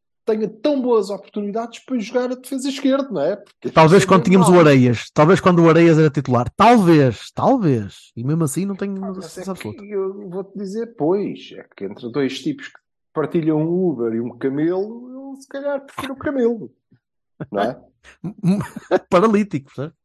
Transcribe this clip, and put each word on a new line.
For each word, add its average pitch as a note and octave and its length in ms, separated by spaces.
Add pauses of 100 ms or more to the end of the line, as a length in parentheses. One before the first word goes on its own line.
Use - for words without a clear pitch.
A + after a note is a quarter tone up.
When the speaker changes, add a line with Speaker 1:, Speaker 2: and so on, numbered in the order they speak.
(240)
Speaker 1:
tenha G#3+ 240
tão C#4+ 320
boas A3+ 300
oportunidades G#3 760
para B3+ 140
jogar B3 320
a B3+ 60
defesa C4 320
esquerda, C4+ 420
não F#3 100
é? D#3+ 160
Porque - 340
Speaker 2:
Talvez E3 340
Speaker 1:
é - 20
Speaker 2:
quando F#3 160
tínhamos F#3 260
o F3+ 40
Speaker 1:
normal. E3+ 200
Speaker 2:
Areias, B2 400
talvez D#3 280
quando F3+ 220
o E3 60
Areias E3 300
era D#3 120
titular, B2 460
talvez, E3+ 800
talvez, C#3 840
e A2+ 80
mesmo D#3+ 200
assim D#3 200
não G3 120
tenho G3 240
Speaker 1:
Pá, F#3+ 80
mas F#3 100
é F3+ 100
Speaker 2:
certeza F#3 240
absoluta. G#3 300
Speaker 1:
que G3+ 80
eu G3 400
vou-te F#3 260
dizer, G#3 400
pois, F#3 600
é F#2 100 (100)
que G2+ 80
entre G#2 280
dois C3+ 280
tipos - 280
que - 100 (340)
partilham D#3 460
um F3 320
Uber A#2 240
e A2+ 60
um A#2+ 180
camelo, F#3 720
eu C4+ 300
se - 80
calhar C#4 360
prefiro - 280
o C4 40
camelo, A#3+ 560 (800)
não G2+ 100
é? A#2 200 (420)
Speaker 2:
<laughs> - 880
Paralítico, G3+ 640
percebe? D3 200 (100)